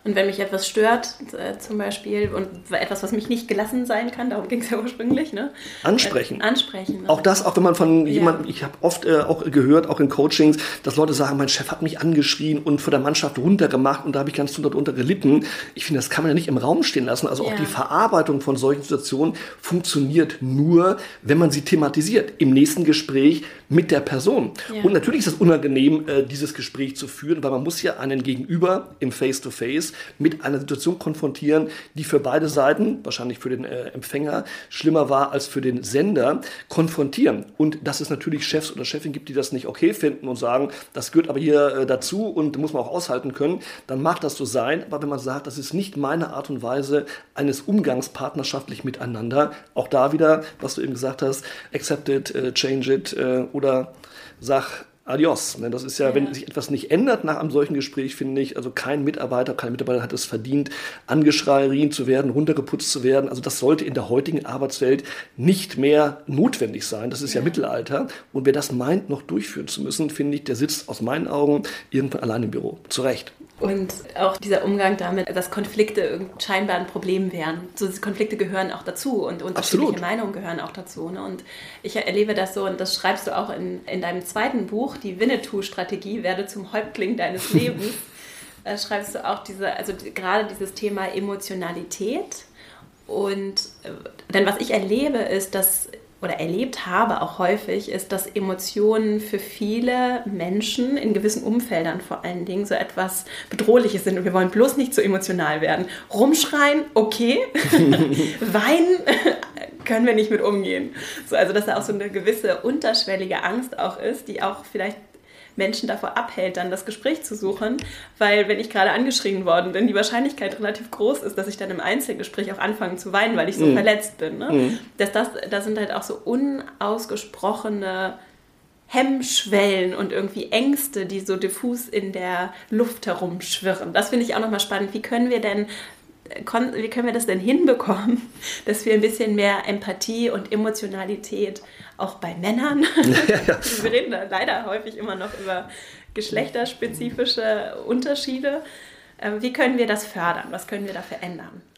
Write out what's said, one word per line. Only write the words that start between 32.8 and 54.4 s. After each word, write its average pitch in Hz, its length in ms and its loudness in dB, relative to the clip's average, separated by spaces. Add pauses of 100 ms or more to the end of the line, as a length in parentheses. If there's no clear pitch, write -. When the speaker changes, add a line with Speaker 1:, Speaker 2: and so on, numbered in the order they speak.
Speaker 2:
wahrscheinlich 123 340 -6
für 127 120 -6
den, 127 140 -4
äh, - 240 -8
Empfänger, 147 560 -4 (260)
schlimmer 156 400 4
war 139 220 4
als 139 140 -2
für - 140 -4
den 123 220 0
Sender, 139 580 2 (280)
konfrontieren. 160 800 2 (100)
Und 156 280 2
dass 143 160 -4
es 147 100 -4
natürlich 147 360 -4
Chefs 156 260 -2
oder 131 120 -8
Chefin 151 280 -6
gibt, 151 160 -10
die 147 60 -12
das 135 180 0
nicht 131 140 -4
okay - 260 2
finden 143 360 -2
und 127 80 -4
sagen, 123 320 0 (240)
„Das - 200 -8
gehört 165 160 4
aber 139 120 -2
hier, 143 380 4
äh, 131 80 2
dazu 139 420 -2
und 156 300 -2
muss 147 140 -2
man 131 100 0
auch 117 100 -6
aushalten 135 420 -4
können“, 160 260 0 (280)
dann 131 120 -4
mag 170 200 0
das 151 160 -4
so 143 80 -6
sein. 123 440 0
Aber - 140 -6
wenn 147 60 -4
man 139 100 -4
sagt, 135 300 -6
„Das 127 100 -10
ist 135 160 -8
nicht 196 220 -4
meine 143 360 -2
Art 139 180 -8
und 127 120 -6
Weise 139 440 0 (280)
eines 143 280 0
Umgangs 147 480 2
partnerschaftlich 139 760 -8
miteinander“, 123 680 0 (240)
auch - 140 -2
da 139 240 4
wieder, 156 320 6 (160)
was - 160 -6
du - 60 -4
eben 135 100 -4
gesagt 123 300 -4
hast, 135 220 -2 (300)
„accept 143 340 -2
it, 135 260 0
äh, 127 180 -2
change 135 420 0
it“, - 200 -2
äh, 127 380 0
oder 131 420 0 (440)
sag 131 460 -2 (220)